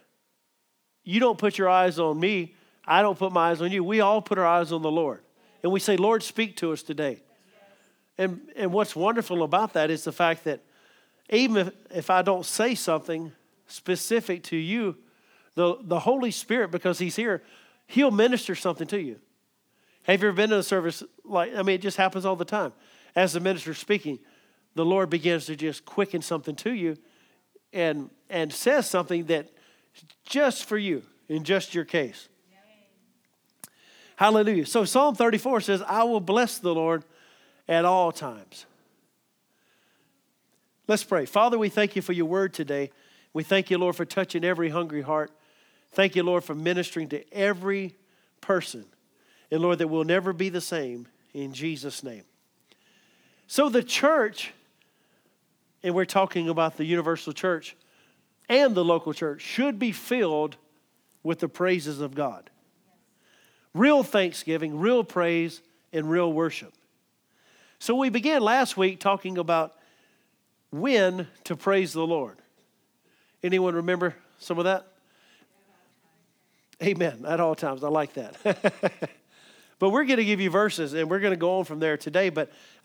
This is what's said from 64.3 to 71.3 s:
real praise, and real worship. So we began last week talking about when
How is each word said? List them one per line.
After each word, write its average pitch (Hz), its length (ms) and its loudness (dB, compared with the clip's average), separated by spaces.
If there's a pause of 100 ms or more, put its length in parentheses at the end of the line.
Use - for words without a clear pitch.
real 226 240 2
praise, 170 580 -2 (320)
and 156 160 -4
real 170 240 2
worship. 156 400 -4 (1040)
So - 160 -2
we 262 160 2
began 247 320 2
last 233 340 2
week 190 240 0
talking 190 380 -2
about 165 380 0 (960)
when 185 560 0 (160)